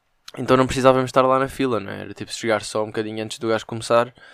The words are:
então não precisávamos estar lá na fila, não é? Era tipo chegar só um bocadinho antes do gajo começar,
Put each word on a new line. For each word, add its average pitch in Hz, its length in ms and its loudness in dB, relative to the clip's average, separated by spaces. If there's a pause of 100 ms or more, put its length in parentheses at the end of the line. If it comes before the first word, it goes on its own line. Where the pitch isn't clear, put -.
(380)
então 131 180 2
não 131 100 6
precisávamos 131 440 4
estar 131 140 4
lá 131 160 2
na 135 80 -2
fila, 127 320 -2
não 98 120 -10
é? 101 100 -10
Era 98 120 -12
tipo - 180 -14
chegar 107 300 0
só 110 220 -4
um 107 40 -6
bocadinho 110 360 -6
antes 110 140 -10
do 117 120 -4
gajo 110 160 -2
começar, 117 480 0 (200)